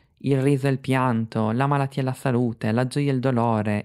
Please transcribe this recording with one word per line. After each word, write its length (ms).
il 240
riso 240
e 60
il 80
pianto, 720
la 160
malattia 340
e 40
la 80
salute, 580
la 160
gioia 240
e 20
il 60
dolore, 640